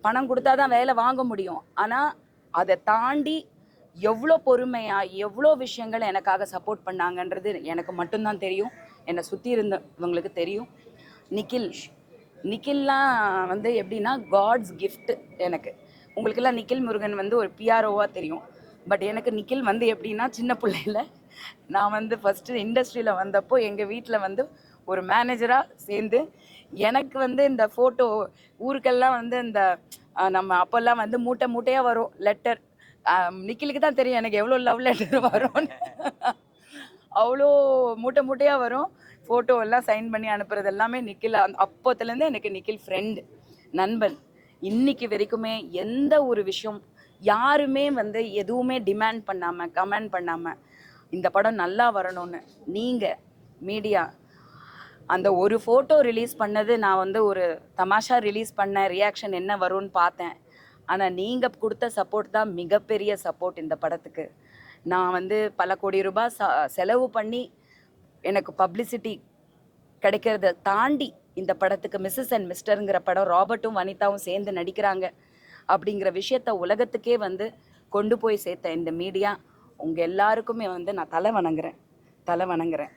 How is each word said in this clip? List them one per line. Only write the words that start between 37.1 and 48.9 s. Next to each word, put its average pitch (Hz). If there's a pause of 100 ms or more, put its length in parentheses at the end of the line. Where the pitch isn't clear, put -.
அவ்வளோ 254 (480)
மூட்டை 247
மூட்டையா 277
வரும், 247 (400)
ஃபோட்டோ 240
எல்லாம் 233
சைன் 226
பண்ணி 220
அனுப்புறது 208
எல்லாமே 220
நிக்கில். 226
அந்த 196
அப்போத்துலேருந்து 240
எனக்கு 214
நிக்கில் 196
ஃப்ரெண்ட், 202 (500)
நண்பன். 202 (440)
இன்னைக்கு 240
வரைக்குமே 214
எந்த 269
ஒரு 233
விஷயம் 202 (380)
யாருமே 269
வந்து 220
எதுவுமே 247
டிமாண்ட் 214